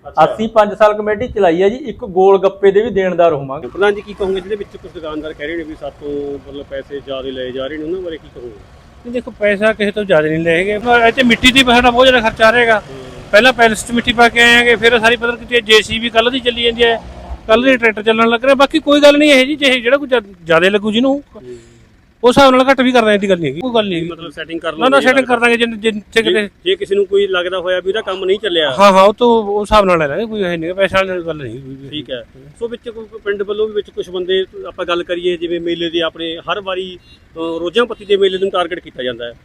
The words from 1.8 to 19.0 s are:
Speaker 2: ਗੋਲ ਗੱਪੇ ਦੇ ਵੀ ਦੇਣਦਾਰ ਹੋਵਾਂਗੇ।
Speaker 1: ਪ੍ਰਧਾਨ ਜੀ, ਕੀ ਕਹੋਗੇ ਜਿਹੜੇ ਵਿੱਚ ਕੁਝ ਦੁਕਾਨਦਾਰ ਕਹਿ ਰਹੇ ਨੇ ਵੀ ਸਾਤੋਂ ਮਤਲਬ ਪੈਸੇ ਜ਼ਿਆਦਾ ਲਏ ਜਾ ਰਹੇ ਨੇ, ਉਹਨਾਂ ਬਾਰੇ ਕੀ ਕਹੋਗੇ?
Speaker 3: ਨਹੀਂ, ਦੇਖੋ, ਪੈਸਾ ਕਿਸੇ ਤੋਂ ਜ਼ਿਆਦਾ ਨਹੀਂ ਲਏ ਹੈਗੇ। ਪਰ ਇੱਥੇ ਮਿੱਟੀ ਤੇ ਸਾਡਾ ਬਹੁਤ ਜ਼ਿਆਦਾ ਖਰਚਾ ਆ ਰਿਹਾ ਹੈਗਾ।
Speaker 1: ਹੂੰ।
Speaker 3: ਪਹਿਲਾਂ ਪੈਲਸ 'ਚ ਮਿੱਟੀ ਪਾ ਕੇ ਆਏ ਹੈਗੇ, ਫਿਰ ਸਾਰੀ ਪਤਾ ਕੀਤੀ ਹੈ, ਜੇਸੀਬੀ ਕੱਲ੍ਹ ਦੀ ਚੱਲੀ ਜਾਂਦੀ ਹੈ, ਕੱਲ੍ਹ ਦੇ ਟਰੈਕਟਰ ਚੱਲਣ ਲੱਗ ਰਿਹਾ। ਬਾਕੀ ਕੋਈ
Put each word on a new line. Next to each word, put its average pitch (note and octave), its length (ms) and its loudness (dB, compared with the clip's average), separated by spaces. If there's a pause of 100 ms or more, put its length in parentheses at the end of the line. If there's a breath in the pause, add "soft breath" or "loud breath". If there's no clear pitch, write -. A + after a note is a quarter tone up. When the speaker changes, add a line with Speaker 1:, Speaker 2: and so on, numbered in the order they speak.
Speaker 2:
ਗੋਲ F#3+ 380 4
ਗੱਪੇ G3 280 2
ਦੇ G3+ 100 4
ਵੀ A#3+ 80 0
ਦੇਣਦਾਰ F3+ 440 2
ਹੋਵਾਂਗੇ। C#3 340 -8
Speaker 1:
ਪ੍ਰਧਾਨ G3+ 280 0
ਜੀ, G#3 60 -12
ਕੀ G3+ 120 -14
ਕਹੋਗੇ F#3+ 280 -4
ਜਿਹੜੇ F#3+ 140 -8
ਵਿੱਚ G3+ 220 -12
ਕੁਝ F3+ 140 -20
ਦੁਕਾਨਦਾਰ D#3 420 -10
ਕਹਿ D3 140 -12
ਰਹੇ E3+ 100 -8
ਨੇ E3 60 -8
ਵੀ D#3 160 -14
ਸਾਤੋਂ C#3+ 540 -10
ਮਤਲਬ C#3 360 -14
ਪੈਸੇ C#3 300 -12
ਜ਼ਿਆਦਾ C3+ 300 -10
ਲਏ C3 220 -10
ਜਾ C3 160 -8
ਰਹੇ D3+ 100 -10
ਨੇ, D3+ 60 -10
ਉਹਨਾਂ F3+ 180 -8
ਬਾਰੇ E3 160 -10
ਕੀ D3+ 180 -20
ਕਹੋਗੇ? B2 140 -14
Speaker 3:
ਨਹੀਂ, - 640 -20
ਦੇਖੋ, B3 260 -8
ਪੈਸਾ G#3 340 0
ਕਿਸੇ G#3 180 -4
ਤੋਂ G#3 120 -4
ਜ਼ਿਆਦਾ D#3+ 240 2
ਨਹੀਂ D#3 120 -2
ਲਏ E3 180 0
ਹੈਗੇ। G3+ 200 -2
ਪਰ A#3+ 300 2
ਇੱਥੇ A#3 160 2
ਮਿੱਟੀ A#3+ 280 4
ਤੇ C4 120 4
ਸਾਡਾ B3 280 4
ਬਹੁਤ B3 160 4
ਜ਼ਿਆਦਾ A#3+ 220 4
ਖਰਚਾ A3 180 2
ਆ A3 40 6
ਰਿਹਾ A#3+ 100 4
ਹੈਗਾ। A3+ 180 2
Speaker 1:
ਹੂੰ। - 180 -16 (340)
Speaker 3:
ਪਹਿਲਾਂ A#3+ 220 6
ਪੈਲਸ A3+ 340 2
'ਚ - 40 -10
ਮਿੱਟੀ A#3+ 220 -2
ਪਾ A#3 160 4
ਕੇ A3+ 100 -2
ਆਏ A#3+ 160 6
ਹੈਗੇ, A#3+ 200 4
ਫਿਰ A3+ 240 2
ਸਾਰੀ A#3 160 2
ਪਤਾ A#3 200 -4
ਕੀਤੀ A#3 200 -6
ਹੈ, A#3+ 40 4
ਜੇਸੀਬੀ A3 500 0
ਕੱਲ੍ਹ A3+ 220 2
ਦੀ C4 80 -2
ਚੱਲੀ A#3+ 240 -4
ਜਾਂਦੀ A#3 200 0
ਹੈ, A3+ 200 0 (440)
ਕੱਲ੍ਹ A3+ 180 2
ਦੇ C4 120 4
ਟਰੈਕਟਰ A3 260 0
ਚੱਲਣ A3 260 2
ਲੱਗ A#3 140 -2
ਰਿਹਾ। C4+ 120 4
ਬਾਕੀ C#4 240 2
ਕੋਈ D4 220 2